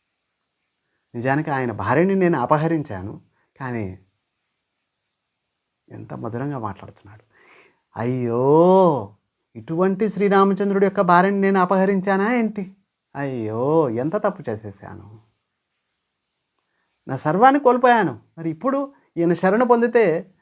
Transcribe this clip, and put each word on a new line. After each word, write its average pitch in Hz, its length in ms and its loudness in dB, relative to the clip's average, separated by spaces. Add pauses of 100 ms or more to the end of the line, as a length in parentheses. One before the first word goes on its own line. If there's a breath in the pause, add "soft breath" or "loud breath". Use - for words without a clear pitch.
(1160)
నిజానికి 135 360 -2
ఆయన 131 220 -4
భార్యని 127 420 0
నేను 175 260 2
అపహరించాను, 147 840 -2 (380)
కానీ 110 460 -10 (1800)
ఎంత 110 260 -18
మధురంగా 127 440 -8
మాట్లాడుతున్నాడు. 104 640 -16 (720 soft breath)
అయ్యో, 127 1200 2 (400)
ఇటువంటి 185 520 -2
శ్రీరామచంద్రుడి 196 800 2
యొక్క 196 140 -2
భార్యని 190 400 4
నేను 196 200 2
అపహరించానా 196 720 0
ఏంటి? 214 440 -4 (380)
అయ్యో, 135 760 -2
ఎంత 131 260 -4
తప్పు 190 340 -4
చేసేసాను. 101 800 -14 (1800)
నా 131 80 -6
సర్వాన్ని 233 440 4
కోల్పోయాను. 240 600 2 (180)
మరి 165 120 -8
ఇప్పుడు 185 440 -6 (220 soft breath)
ఈయన 170 180 2
శరణు 190 300 0
పొందితే 233 760 2